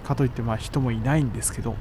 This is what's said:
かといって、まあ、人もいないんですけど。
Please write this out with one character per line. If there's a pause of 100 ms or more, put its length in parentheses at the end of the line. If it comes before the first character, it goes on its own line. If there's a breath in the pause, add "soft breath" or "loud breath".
か
と
い
っ
て、
ま
あ、
人
も
い
な
い
ん
で
す
け
ど。